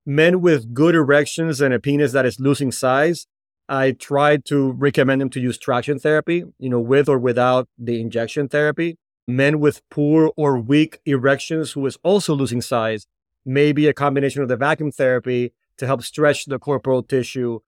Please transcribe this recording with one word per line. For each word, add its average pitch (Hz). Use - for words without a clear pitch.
Men 160
with 143
good 160
erections 147
and 135
a 113
penis 143
that 131
is 113
losing 135
size, 139
I 135
try 147
to 139
recommend 135
them 131
to 135
use 123
traction 131
therapy, 160
you 131
know, 123
with 135
or 135
without 123
the 120
injection 113
therapy. 151
Men 139
with 147
poor 151
or 143
weak 143
erections 139
who 139
is 123
also 180
losing 123
size, 110
maybe 147
a 139
combination 139
of 123
the 123
vacuum 147
therapy 123
to 127
help 123
stretch 147
the 135
corporal 131
tissue 120